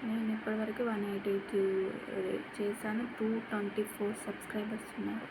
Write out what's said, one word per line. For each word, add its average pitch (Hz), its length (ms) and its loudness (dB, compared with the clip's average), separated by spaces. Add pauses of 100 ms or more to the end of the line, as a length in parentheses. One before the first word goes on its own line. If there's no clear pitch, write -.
నేను 220 300 2
ఇప్పటివరకు 220 540 0
వన్ 208 200 0
ఎయిటీ 202 220 2 (180)
టూ 202 100 4 (540)
అదే 190 180 0 (240)
చేశాను. 214 460 0 (160)
టూ 220 80 4 (240)
ట్వంటీ 208 320 0 (100)
ఫోర్ 208 220 0 (100)
సబ్స్క్రైబర్స్ 214 640 -4 (100)
ఉన్నారు. 208 320 -2